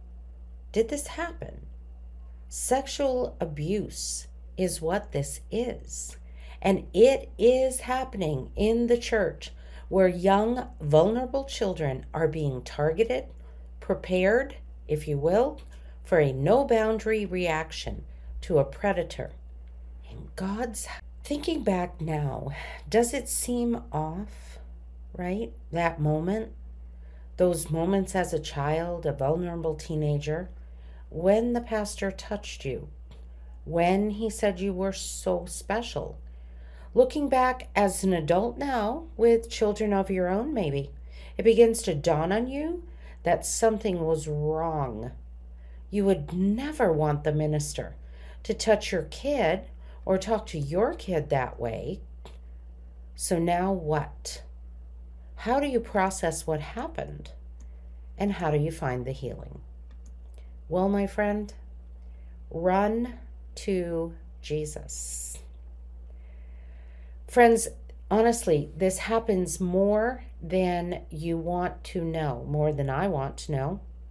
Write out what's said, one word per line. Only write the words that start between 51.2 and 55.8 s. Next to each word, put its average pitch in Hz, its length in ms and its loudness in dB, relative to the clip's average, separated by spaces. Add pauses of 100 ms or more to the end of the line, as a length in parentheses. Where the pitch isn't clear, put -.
that 131 300 2
way. 117 400 -4 (1160)
So - 220 0
now 175 360 2
what? 151 720 -4 (920)
How 247 240 2
do 285 80 2
you 254 120 4
process 190 680 0